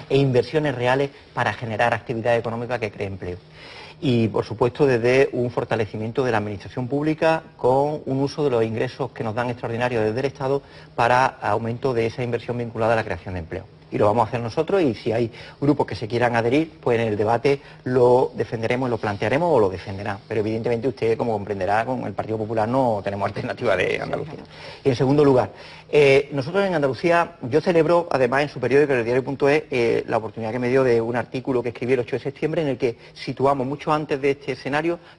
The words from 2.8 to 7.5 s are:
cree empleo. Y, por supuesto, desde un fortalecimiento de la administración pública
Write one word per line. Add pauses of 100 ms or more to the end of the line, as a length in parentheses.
cree
empleo. (640)
Y,
por
supuesto,
desde
un
fortalecimiento
de
la
administración
pública (120)